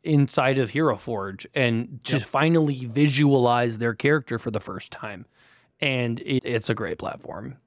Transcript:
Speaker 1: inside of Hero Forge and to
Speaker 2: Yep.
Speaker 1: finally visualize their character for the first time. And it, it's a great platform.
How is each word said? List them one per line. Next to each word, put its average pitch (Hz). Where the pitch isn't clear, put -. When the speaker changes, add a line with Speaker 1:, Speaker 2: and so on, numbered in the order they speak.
Speaker 1:
inside 135
of 120
Hero 147
Forge 98
and 120
to -
Speaker 2:
Yep. 113
Speaker 1:
finally 147
visualize 123
their 117
character 143
for 117
the 107
first -
time. 104
And 123
it, 131
it's 117
a 113
great 101
platform. 117